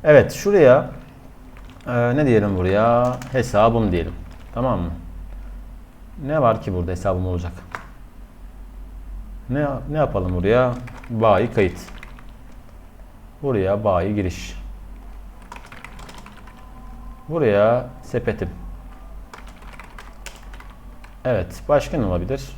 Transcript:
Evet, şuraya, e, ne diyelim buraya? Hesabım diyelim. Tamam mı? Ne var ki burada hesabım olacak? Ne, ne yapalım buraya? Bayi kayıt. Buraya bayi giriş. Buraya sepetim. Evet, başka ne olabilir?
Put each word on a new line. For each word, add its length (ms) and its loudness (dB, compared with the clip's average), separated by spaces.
Evet, 280 8
şuraya, 580 6
e, 300 2
ne 100 4
diyelim 300 4
buraya? 600 4
Hesabım 600 4
diyelim. 220 0
Tamam 260 0
mı? 100 -4
Ne 160 2
var 200 4
ki 120 -4
burada 160 -2
hesabım 360 0
olacak? 260 -4
Ne, 160 0
ne 80 0
yapalım 380 2
buraya? 380 4
Bayi 420 4
kayıt. 280 2
Buraya 420 2
bayi 300 2
giriş. 420 -4
Buraya 580 4
sepetim. 480 -2
Evet, 440 -2
başka 300 2
ne 80 0
olabilir? 520 -2